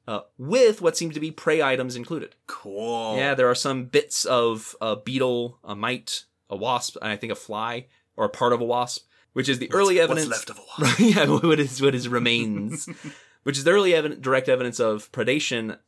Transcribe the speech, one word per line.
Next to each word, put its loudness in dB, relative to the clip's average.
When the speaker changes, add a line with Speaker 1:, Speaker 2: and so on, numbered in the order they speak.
Speaker 1:
uh, -6
with 2
what 2
seem -4
to -8
be -6
prey 0
items 0
included. -10
Speaker 2:
Cool. -6
Speaker 1:
Yeah, 0
there 4
are 2
some -2
bits 0
of 0
a -2
beetle, -2
a -12
mite, -6
a -6
wasp, -4
and -6
I -4
think -8
a -6
fly, -8
or 0
a -2
part 2
of 2
a -2
wasp, -2
which -2
is 0
the -4
Speaker 2:
What's, -4
Speaker 1:
early 4
Speaker 2:
what's 6
Speaker 1:
evidence 0
Speaker 2:
left -6
of -18
a -20
Speaker 1:
<laughs> -14
Speaker 2:
wasp? 2
Speaker 1:
Yeah, 6
what 4
is, -4
what 4
is -4
remains, 0
Speaker 2:
<laughs> -20
Speaker 1:
which -4
is -6
the 6
early 4
evident-, 0
direct 0
evidence 0
of 0
predation, -2